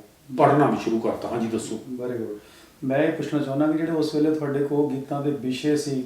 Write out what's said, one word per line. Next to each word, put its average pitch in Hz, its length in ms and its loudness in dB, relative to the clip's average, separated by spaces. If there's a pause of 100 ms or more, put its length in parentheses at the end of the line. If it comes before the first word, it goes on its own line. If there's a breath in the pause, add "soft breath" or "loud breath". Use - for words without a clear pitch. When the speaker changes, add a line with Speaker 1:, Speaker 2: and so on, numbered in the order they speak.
(380)
Speaker 1:
ਪੜ੍ਹਨਾ 139 320 6
ਵੀ 110 140 0
ਸ਼ੁਰੂ 113 160 0
ਕਰਤਾ। - 280 -2
ਹਾਂਜੀ, 113 200 -2
ਦੱਸੋ। 110 320 -4 (160)
Speaker 2:
Very 123 180 -6
good। 104 260 -6 (440 loud breath)
ਮੈਂ 135 200 2
ਇਹ 160 80 4
ਪੁੱਛਣਾ 147 320 -2
ਚਾਹੁੰਦਾ 139 240 0
ਕਿ 160 100 2
ਜਿਹੜੇ 160 140 0
ਉਸ 151 240 0
ਵੇਲੇ 156 160 4
ਤੁਹਾਡੇ 139 320 0
ਕੋਲ 143 300 2
ਗੀਤਾਂ 139 280 -4
ਦੇ 147 100 0
ਵਿਸ਼ੇ 127 460 0
ਸੀ, 135 280 -2